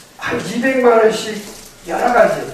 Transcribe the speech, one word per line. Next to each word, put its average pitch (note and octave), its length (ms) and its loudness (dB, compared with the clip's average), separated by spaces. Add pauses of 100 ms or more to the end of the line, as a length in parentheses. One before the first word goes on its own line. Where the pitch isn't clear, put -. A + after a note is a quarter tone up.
(180)
한 D#3+ 280 -6
이백만 B3 520 2
원씩 G#3+ 440 0 (460)
여러 - 240 -2
가지 - 420 2